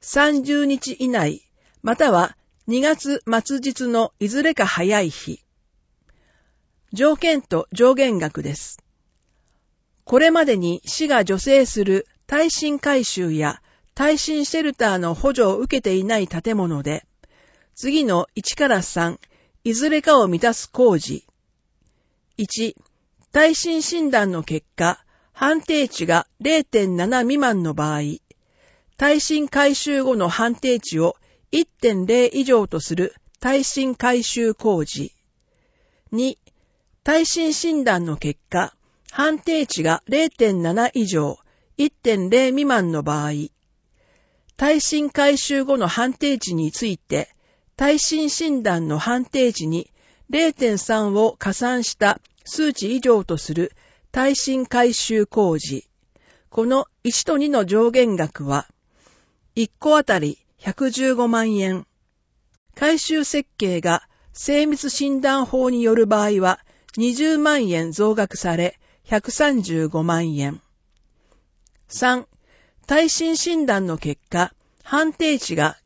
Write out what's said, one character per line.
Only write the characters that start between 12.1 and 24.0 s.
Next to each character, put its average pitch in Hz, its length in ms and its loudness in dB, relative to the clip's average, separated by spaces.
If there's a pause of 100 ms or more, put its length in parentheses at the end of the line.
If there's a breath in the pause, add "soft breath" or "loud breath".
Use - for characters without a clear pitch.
耐 311 240 0
震 294 260 -2
改 277 260 0
修 175 280 -4
や 151 280 -2 (340)
耐 294 240 2
震 302 260 -2
シ 320 140 -4
ェ 320 60 0
ル 285 100 -2
タ 208 200 0
ー 185 40 0
の 170 160 -2
補 269 140 0
助 254 140 2
を 196 160 2
受 262 180 -2
け 262 40 0
て 190 140 0
い 190 80 2
な 220 160 0
い 190 80 -2
建 208 300 -4
物 165 260 -2
で、 147 240 -6 (680 soft breath)
次 285 280 0
の 180 300 0
一 - 220 -6
か 285 100 2
ら 202 160 2
三、 170 380 -4 (420 soft breath)
い 233 100 -2
ず 262 160 0
れ 302 140 2
か 294 160 6
を 214 80 4
満 170 160 0
た 233 100 4
す - 160 -8
工 226 300 4
事。 - 260 -10 (1120)
一、 220 400 -4 (540)
耐 311 240 6
震 330 280 -2
診 320 280 -2